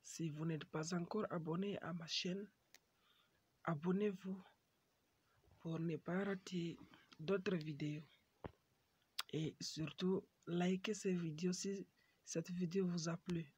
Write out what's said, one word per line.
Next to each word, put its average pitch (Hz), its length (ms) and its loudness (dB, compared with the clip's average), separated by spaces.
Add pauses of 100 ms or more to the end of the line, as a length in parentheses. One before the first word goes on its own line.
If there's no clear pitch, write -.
Si - 280 -4
vous 151 160 -4
n'êtes 160 180 0
pas 156 300 -2
encore 175 360 0
abonné 175 500 0
à - 120 -6
ma 165 160 -6
chaîne, 196 400 0 (1160)
abonnez-vous 185 760 0 (1160)
pour 165 220 -2
ne 165 160 2
pas 185 260 0
rater 180 540 -2 (420)
d'autres 190 380 2
vidéos. 151 500 -2 (1300)
Et 151 260 0
surtout, 175 680 -2 (220)
likez 185 460 2
ces 202 200 2
vidéos 170 380 2
si 196 340 -2 (380)
cette 165 280 -2
vidéo 180 360 2
vous 170 220 2
a 165 80 0
plu. 170 280 -2 (120)